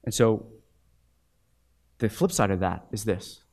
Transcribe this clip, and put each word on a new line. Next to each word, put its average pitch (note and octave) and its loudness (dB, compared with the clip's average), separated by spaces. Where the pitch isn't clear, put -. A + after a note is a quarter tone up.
And A#2+ -6
so A2 4
the A2+ 0
flip E3 0
side G2+ 2
of F2+ 0
that F2 -2
is G#2 -8
this. - -4